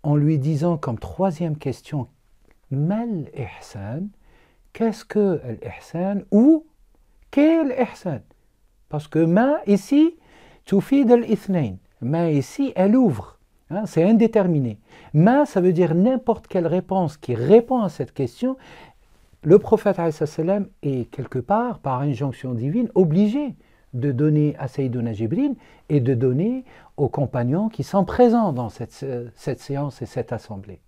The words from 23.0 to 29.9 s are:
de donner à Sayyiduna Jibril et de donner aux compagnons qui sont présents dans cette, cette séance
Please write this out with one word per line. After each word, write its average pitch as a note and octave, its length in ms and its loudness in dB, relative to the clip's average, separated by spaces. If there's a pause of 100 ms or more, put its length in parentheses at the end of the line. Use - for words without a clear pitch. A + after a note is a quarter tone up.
de C3 200 -2
donner D3+ 460 2
à D3 80 -8
Sayyiduna B2 460 -6
Jibril D3+ 440 -4 (340)
et D3 100 2
de B2 140 0
donner D3 500 0 (320)
aux C#3 140 -2
compagnons C3+ 580 -2
qui A3 140 -8
sont F#3+ 240 0
présents A3+ 480 2
dans A#2+ 160 -6
cette, - 340 -14 (320)
cette C3 240 -8
séance C#3 400 -8